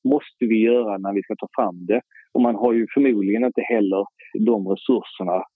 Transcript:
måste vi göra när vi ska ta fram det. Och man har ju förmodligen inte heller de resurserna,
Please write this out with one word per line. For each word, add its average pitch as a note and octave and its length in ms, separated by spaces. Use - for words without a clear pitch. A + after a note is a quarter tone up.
måste C3+ 420
vi A2 140
göra A2+ 380
när G2 160
vi G2 80
ska G#2 140
ta G2+ 200
fram F2+ 300
det. G#2+ 140
Och B2 100
man A#2+ 120
har A#2+ 180
ju A2+ 220
förmodligen A2+ 500
inte - 180
heller G2+ 440
de G#2 220
resurserna, F#2+ 760